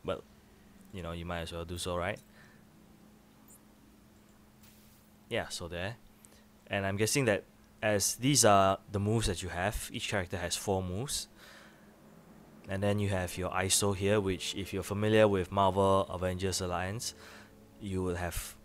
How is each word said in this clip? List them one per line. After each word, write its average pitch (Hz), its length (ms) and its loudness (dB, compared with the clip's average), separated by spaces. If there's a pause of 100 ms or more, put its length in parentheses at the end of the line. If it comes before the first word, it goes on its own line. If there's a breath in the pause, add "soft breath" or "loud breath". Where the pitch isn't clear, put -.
but, 87 180 -4 (680)
you 92 100 -10
know, 82 100 -6
you 85 140 -8
might 85 140 -4
as 82 120 -8
well 85 120 -8
do 87 120 -8
so, 87 200 -4
right? 90 220 -4 (3000 loud breath)
Yeah, 107 200 -2
so 85 200 -8
there. 90 280 -6 (720 loud breath)
And 98 180 -2
I'm 98 100 -2
guessing 113 300 2
that 104 180 2 (380)
as 107 320 2
these 123 320 4
are 98 320 6 (120)
the 101 80 -4
moves 107 280 2
that 92 160 -2
you 87 80 -8
have, 90 420 -4
each - 160 -6
character 95 300 -2
has 87 180 -4
four 95 260 0
moves. 95 460 -6 (1400 loud breath)
And 98 160 -4
then 101 160 2
you 98 120 0
have 92 260 -2
your 92 140 -4
iso 95 440 2
here, 101 280 2
which 95 320 -2
if 92 180 -6
you're 95 100 -4
familiar 107 460 4
with 95 240 0
Marvel 98 560 4
Avengers 92 540 -2
Alliance, 92 520 -6 (640 loud breath)
you 95 240 -4
will 90 140 -2
have - 480 -6